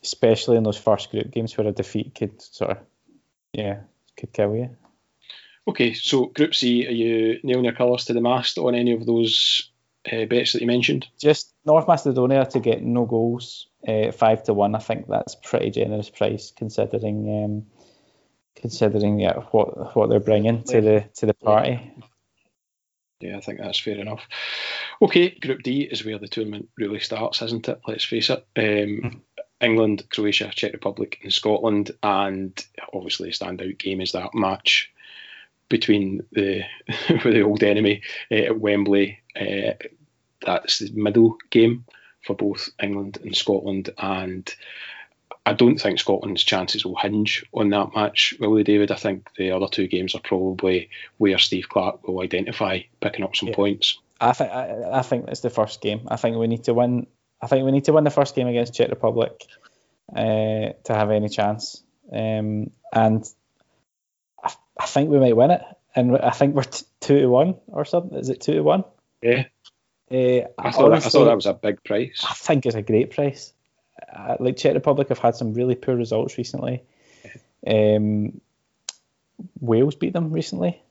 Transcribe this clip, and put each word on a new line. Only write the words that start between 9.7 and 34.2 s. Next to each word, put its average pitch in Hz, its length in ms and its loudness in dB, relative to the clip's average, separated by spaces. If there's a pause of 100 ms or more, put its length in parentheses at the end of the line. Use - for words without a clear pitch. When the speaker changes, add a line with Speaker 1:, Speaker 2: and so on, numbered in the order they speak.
Speaker 2:
uh, 113 200 -4
bets 120 280 0
that - 80 -2
you 120 60 -2
mentioned? 123 400 0 (100)
Speaker 1:
Just - 340 2 (140)
North 156 220 4
Macedonia 131 580 4
to 135 140 -2
get 113 240 0
no 120 220 0
goals, 117 600 -4 (220)
uh, 110 240 0
five 110 320 2
to 113 100 0
one. 101 220 2
I 110 40 -4
think - 280 -6
that's 104 260 -4
pretty - 380 -4
generous 107 400 -4
price - 440 -4
considering, 107 880 -4
um, 104 220 -6 (920)
considering, 104 640 0
yeah, 95 200 0 (100)
what, - 460 0
what 113 160 4
they're 110 80 4
bringing 110 460 2
to 120 160 2
the, 107 240 4 (100)
to - 100 -4
the 107 80 2
party. 113 580 0 (1400)
Speaker 2:
Yeah, 98 100 -12
I - 40 -10
think 101 180 -12
that's 101 200 -6
fair 104 180 -6
enough. 107 300 -10 (720)
Okay, 180 280 4
Group 127 340 -6
D 131 180 -2
is 110 240 -6
where 107 140 -8
the 101 80 -12
tournament 107 500 -8
really 104 220 -4
starts, - 420 -4
isn't 117 280 -6
it? - 180 -6
Let's 110 180 -6
face 117 240 -4
it. - 160 -2 (100)
Um, 113 100 0
Speaker 1:
Mm-hmm. 104 520 -2 (440)
Speaker 2:
England, 110 480 2
Croatia, 104 440 -2
Czech 104 200 -4
Republic, - 500 -8
and 98 100 -8
Scotland, 104 560 0 (140)
and 98 600 -2 (280)
obviously 90 360 -8
a - 20 -8
standout 92 460 -8
game 95 240 -4
is 90 100 -6
that 92 240 -8